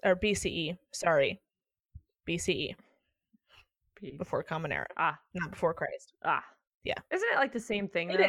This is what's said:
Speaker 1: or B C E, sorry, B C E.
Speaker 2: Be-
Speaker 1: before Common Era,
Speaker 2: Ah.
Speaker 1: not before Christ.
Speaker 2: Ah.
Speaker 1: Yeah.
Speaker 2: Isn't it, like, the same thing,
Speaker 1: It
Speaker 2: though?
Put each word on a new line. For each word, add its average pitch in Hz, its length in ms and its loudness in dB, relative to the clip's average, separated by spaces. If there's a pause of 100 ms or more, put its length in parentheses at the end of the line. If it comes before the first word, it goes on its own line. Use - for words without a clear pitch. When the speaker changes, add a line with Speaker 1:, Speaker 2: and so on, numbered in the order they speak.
Speaker 1:
or 185 120 6
B 208 180 2
C 190 160 -2
E, 170 280 -4 (140)
sorry, 143 480 2 (840)
B 170 120 -2
C 185 140 -2
E. 147 240 -2 (1300)
Speaker 2:
Be- 160 160 -10
Speaker 1:
before - 260 -4
Common 160 280 -4
Era, 71 160 -4 (100)
Speaker 2:
Ah. 156 200 0 (160)
Speaker 1:
not 175 180 -6
before - 220 0
Christ. - 400 -8 (100)
Speaker 2:
Ah. 151 200 0 (400)
Speaker 1:
Yeah. - 100 -2 (180)
Speaker 2:
Isn't 392 220 0
it, - 20 2
like, 269 160 2
the 233 80 -4
same 208 300 -2
thing, 175 220 -2
Speaker 1:
It 185 60 0
Speaker 2:
though? 190 120 8